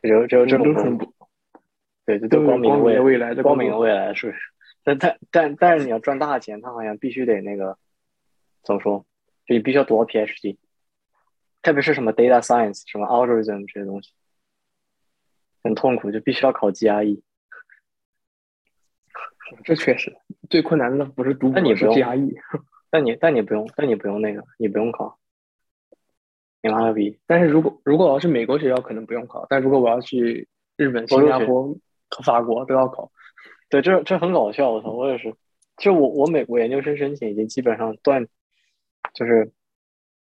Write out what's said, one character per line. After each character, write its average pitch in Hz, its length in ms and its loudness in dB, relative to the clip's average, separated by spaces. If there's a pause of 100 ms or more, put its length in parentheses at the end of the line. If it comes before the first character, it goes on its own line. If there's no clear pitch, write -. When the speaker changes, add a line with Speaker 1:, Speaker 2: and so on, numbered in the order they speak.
Speaker 1:
只 117 80 -2
有， 110 180 4
只 123 100 0
有 123 100 6
这 131 100 2
种 123 80 2
工 151 100 4
作。 151 80 0
Speaker 2:
我 123 60 0
们 120 100 -4
都 - 60 -8
很 - 80 -14
不 - 140 -20 (800)
Speaker 1:
对， 104 140 0
就 113 80 -6
对 131 140 4
光 127 160 2
明 120 140 2
的 143 60 4
未-， 117 180 4
Speaker 2:
都 127 60 4
有 - 0 -
光 - 0 -
明 - 0 -
的 - 0 -
未 131 160 4
来 120 160 -4
的 135 80 -4
工 - 0 -
作。 - 20 -2
Speaker 1:
光 139 140 4
明 123 120 0
的 107 60 -4
未 113 160 2
来， 98 220 -2
是 - 140 -8
不 98 40 -8
是？ - 60 -14 (440)
但， 143 140 0
但， - 220 -2 (120)
但， 151 260 2
但 175 220 4
是 139 60 -2
你 127 60 -6
要 113 80 -2
赚 135 200 -4
大 143 200 -2
钱， 107 240 -12
他 123 100 -14
好 117 100 -10
像 107 140 -6
必 127 140 -8
须 127 160 -6
得 104 160 0
那 101 120 -8
个， 95 220 -8 (840)
怎 104 120 -4
么 98 60 -4
说？ 101 240 -4 (400)
就 123 100 -2
你 117 40 2
必 123 140 -2
须 135 40 0
要 139 80 4
读 110 140 2
到 113 80 2
P - 120 -4
H 107 220 -4
D， 98 180 -10 (1000)
特 160 140 0
别 143 80 0
是 151 100 0
什 135 100 -2
么 110 120 -2
data 120 260 4
science、 113 460 -2
什 - 100 -18
么 104 100 -6
algorithm 113 600 0
这 101 140 -14
些 101 40 -10
东 98 180 -10
西， - 120 -20 (1500)
很 110 120 -2
痛 127 220 4
苦， 107 140 -6
就 107 100 -6
必 131 120 -2
须 135 140 0
要 127 60 4
考 107 180 0
G 107 180 0
R 104 160 2
E。 104 180 -2 (2500)
Speaker 2:
这 165 100 -2
确 131 240 0
实， - 180 -12 (320)
最 165 140 2
困 165 160 -2
难 127 180 -2
的 143 80 -2
不 131 200 -8
是 135 100 0
读 131 160 0
博， 131 60 -2
Speaker 1:
但 190 60 2
你 123 120 4
不 98 100 0
用 110 80 4
Speaker 2:
是 131 80 4
G - 20 2
R 120 140 -4
E。 139 180 -2 (540)
Speaker 1:
但 156 160 0
你， 117 120 -2
但 165 180 0
你 113 80 0
不 101 100 -6
用， 107 240 -4
但 147 100 -2
你 120 80 0
不 101 140 -6
用 104 140 -4
那 107 120 -4
个， 104 80 -14 (140)
你 113 100 -4
不 101 120 -4
用 113 120 -2
考。 - 280 -10 (1400)
你 110 80 -2
妈 113 100 -2
了 113 120 0
逼！ 104 340 -4
Speaker 2:
但 170 140 2
是 175 60 6
如 151 140 4
果， - 240 -4
如 143 140 4
果 185 80 4
我 143 60 4
要 139 60 0
去 175 100 -2
美 120 180 0
国 135 120 0
学 135 160 0
校， 127 60 0
可 - 140 -12
能 113 100 -10
不 113 80 -12
用 120 140 -8
考； - 220 -14
但 135 120 0
如 131 80 0
果 135 100 4
我 120 120 4
要 123 100 0
去 120 480 -4 (280)
日 147 120 0
本、 120 160 -4
Speaker 1:
我 - 20 -12
就 135 140 4
去。 - 20 8
Speaker 2:
新 151 60 6
加 135 160 2
坡 131 320 -2 (340)
和 - 120 -14
法 127 180 2
国， 117 240 -4
都 131 100 -4
要 131 140 2
考。 - 220 -12 (600)
Speaker 1:
对， 139 100 4
这， 180 220 2
这 185 160 -2
很 170 140 -2
搞 117 200 0
笑， 135 180 0
我 110 120 -4
操， 110 80 -10
我 127 200 -4
也 123 80 -4
是。 110 160 -12 (440)
就 202 160 2
我， 143 140 4
我 143 180 2
美 156 180 0
国 120 140 -2
研 117 120 0
究 139 120 -4
生 147 140 -4
申 143 200 -6
请 117 140 -8
已 101 40 -8
经 110 140 -4
基 131 140 -6
本 117 160 0
上 110 240 -6
断， 147 240 0 (880)
就 120 100 -6
是， 113 280 2 (760)